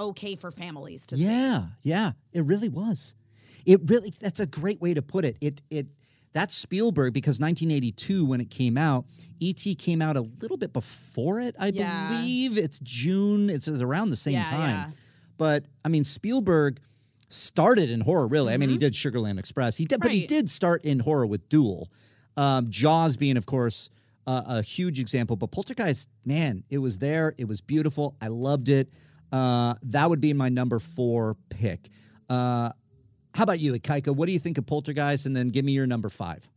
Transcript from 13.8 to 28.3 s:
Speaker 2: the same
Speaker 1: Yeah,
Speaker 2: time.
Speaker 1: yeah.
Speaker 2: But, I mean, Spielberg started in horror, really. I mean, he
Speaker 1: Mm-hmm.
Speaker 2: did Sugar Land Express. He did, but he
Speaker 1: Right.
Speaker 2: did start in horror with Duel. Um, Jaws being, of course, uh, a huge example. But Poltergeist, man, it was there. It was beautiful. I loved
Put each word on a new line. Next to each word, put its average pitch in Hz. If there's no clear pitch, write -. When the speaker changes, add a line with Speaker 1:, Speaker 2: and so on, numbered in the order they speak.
Speaker 2:
the 120
same 139
Speaker 1:
Yeah, 120
Speaker 2:
time. 151
Speaker 1:
yeah. 120
Speaker 2:
But, 147
I 156
mean, 156
Spielberg 180
started 185
in 117
horror, 143
really. 131
I -
mean, 139
he 131
Speaker 1:
Mm-hmm. 117
Speaker 2:
did 135
Sugar 123
Land 104
Express. 117
He 160
did, 254
but 226
he 202
Speaker 1:
Right. 175
Speaker 2:
did 285
start 170
in 143
horror 135
with 101
Duel. 101
Um, 135
Jaws 151
being, 135
of 110
course, 123
uh, 127
a 117
huge 135
example. 120
But 101
Poltergeist, 202
man, 135
it 139
was 123
there. 156
It 123
was 104
beautiful. 147
I 113
loved 127